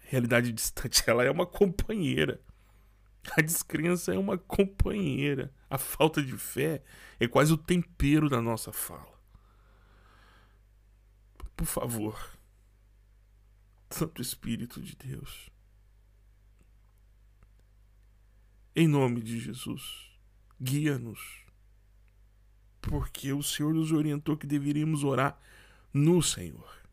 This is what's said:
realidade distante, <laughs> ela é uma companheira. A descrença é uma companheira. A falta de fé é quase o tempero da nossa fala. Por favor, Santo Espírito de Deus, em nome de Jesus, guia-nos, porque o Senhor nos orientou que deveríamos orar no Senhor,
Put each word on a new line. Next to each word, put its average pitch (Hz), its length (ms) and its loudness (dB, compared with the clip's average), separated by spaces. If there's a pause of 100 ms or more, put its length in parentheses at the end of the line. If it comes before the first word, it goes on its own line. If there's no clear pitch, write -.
realidade 120 500 2
distante, - 540 -2
<laughs> - 40 2
ela 117 140 4
é 131 60 4
uma 170 160 0
companheira. 170 960 0 (960)
A 165 40 4
descrença 170 760 -2
é - 20 0
uma 196 200 -2
companheira. 151 1160 0 (160)
A 135 80 -4
falta - 460 2
de 127 140 -6
fé 151 440 -4 (380)
é 120 80 2
quase 151 260 6
o 160 40 4
tempero 151 720 2
da 123 120 2
nossa 113 300 -4
fala. - 440 -10 (2500)
Por 165 100 -2
favor, 110 720 -6 (1500)
Santo - 320 -4
Espírito - 600 -8
de - 140 -14
Deus, - 540 -14 (3250)
em 165 120 6
nome 131 340 4
de 117 180 -6
Jesus, - 720 -10 (500)
guia-nos, 131 840 -4 (1400)
porque 139 520 -4
o 143 80 -2
Senhor 151 320 0
nos 160 180 2
orientou 147 460 0
que 151 80 -10
deveríamos 147 580 0
orar 135 360 0 (540)
no 156 280 6
Senhor, 78 480 -4 (240)